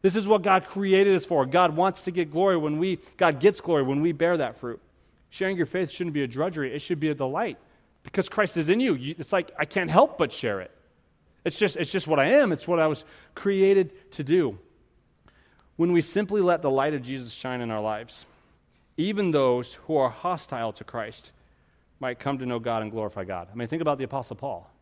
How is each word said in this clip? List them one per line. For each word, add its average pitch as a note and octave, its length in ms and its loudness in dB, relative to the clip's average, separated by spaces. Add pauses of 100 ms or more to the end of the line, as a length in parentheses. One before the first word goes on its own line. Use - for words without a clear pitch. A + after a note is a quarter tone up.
This F#3+ 140 2
is G3+ 120 -2
what G#3 140 4
God F#3+ 240 4
created G3 480 4
us F3+ 120 0
for. D3 180 2
God D#3+ 320 2
wants F3+ 260 0
to F#3+ 80 -6
get E3+ 200 -4
glory F3+ 260 2
when D3+ 220 -2
we, F3+ 220 -2 (160)
God D#3+ 240 2
gets G3 200 4
glory D#3 220 0
when C3+ 180 0
we E3 120 0
bear E3 240 0
that B2 200 -4
fruit. A#2+ 240 -10 (500)
Sharing F#3+ 260 -2
your F3 100 0
faith F#3 240 -4
shouldn't E3+ 240 -6
be D3 80 0
a C3+ 40 0
drudgery. C#3 460 -4
It D3 80 -8
should D#3+ 200 -4
be D#3 80 0
a D3+ 60 0
delight C#3 440 -4 (440)
because - 260 -4
Christ - 280 -2
is D#3 120 0
in G#3+ 120 4
you. B3 140 2
You, C3+ 240 -6
it's D3+ 140 -6
like, F#3 260 0
I D3+ 60 0
can't E3+ 260 -2
help G3+ 260 6
but D#3 160 -2
share G2+ 280 -4
it. F2+ 100 -14 (760)
It's - 120 -4
just, G3+ 200 0
it's E3 140 -4
just F#3 160 -4
what D#3 120 2
I D3 140 4
am. C4 200 6
It's - 140 -6
what E3+ 140 2
I D#3 60 4
was D3+ 180 -2 (300)
created G3 760 2
to D3+ 120 -8
do. C#3 340 2 (1160)
When E3+ 160 2
we E3+ 80 6
simply G3+ 400 -2
let F3 220 2
the C#3+ 80 2
light C#3 240 2
of C3+ 80 -6
Jesus B2 300 -10
shine B2+ 280 -6
in A#2 100 -4
our G#2+ 100 -2
lives, G#2+ 440 -6 (720)
even G3 360 -2
those B2 420 0 (120)
who D#3 100 -2
are C3 120 2
hostile B2 680 -6
to - 100 -16
Christ - 460 -12 (680)
might B2 180 -6
come C#3 200 -4
to B2+ 80 -6
know B2 120 -4
God A2+ 220 -2
and G#2+ 100 -6
glorify G#2 340 -6
God. F2+ 280 -10
I - 20 -20
mean, A#2 140 -8
think E3 140 -4
about D3 160 0
the C3+ 60 -6
Apostle B2+ 320 -8
Paul G2+ 340 -12 (120)